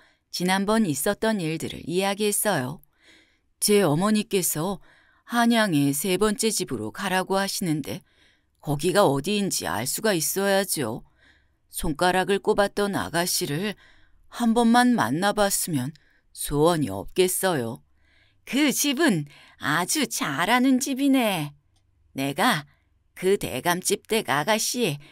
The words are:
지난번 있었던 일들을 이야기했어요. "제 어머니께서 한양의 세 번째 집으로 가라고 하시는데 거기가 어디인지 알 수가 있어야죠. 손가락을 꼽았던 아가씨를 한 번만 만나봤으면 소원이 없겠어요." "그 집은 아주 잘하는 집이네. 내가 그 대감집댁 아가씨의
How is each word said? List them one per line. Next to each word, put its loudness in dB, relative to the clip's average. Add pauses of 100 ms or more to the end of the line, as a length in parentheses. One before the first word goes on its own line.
(300)
지난번 2
있었던 0
일들을 -6
이야기했어요. -2 (800)
"제 4
어머니께서 0 (440)
한양의 2
세 0
번째 2
집으로 -4
가라고 -2
하시는데 -2 (600)
거기가 2
어디인지 0
알 -4
수가 -2
있어야죠. -2 (680)
손가락을 0
꼽았던 0
아가씨를 -4 (540)
한 0
번만 4
만나봤으면 0 (400)
소원이 2
없겠어요." -2 (640)
"그 0
집은 0 (320)
아주 -2
잘하는 2
집이네. 0 (600)
내가 -2 (500)
그 0
대감집댁 -2
아가씨의 0 (100)